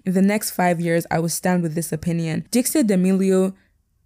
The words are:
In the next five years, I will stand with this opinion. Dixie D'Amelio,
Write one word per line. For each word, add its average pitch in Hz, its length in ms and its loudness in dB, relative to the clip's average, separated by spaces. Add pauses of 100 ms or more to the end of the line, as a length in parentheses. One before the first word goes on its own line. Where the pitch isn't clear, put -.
In 185 80 -2
the 185 80 2
next 208 300 0
five 180 280 0
years, 170 320 0
I 160 80 0
will 170 80 -2
stand 180 340 0
with 160 140 -4
this 165 160 -6
opinion. 165 600 -4
Dixie 254 320 0
D'Amelio, 190 680 2 (520)